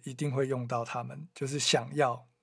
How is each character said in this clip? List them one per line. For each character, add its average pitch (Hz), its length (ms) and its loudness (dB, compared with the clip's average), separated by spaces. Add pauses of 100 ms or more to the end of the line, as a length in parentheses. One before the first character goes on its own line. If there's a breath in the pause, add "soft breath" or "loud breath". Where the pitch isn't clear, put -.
一 135 80 -6
定 143 180 -2
会 135 160 2
用 127 220 -2
到 120 160 0
它 120 180 -4
们， 139 320 -10
就 139 120 -4
是 143 120 -2
想 135 360 2
要， 131 340 2 (140)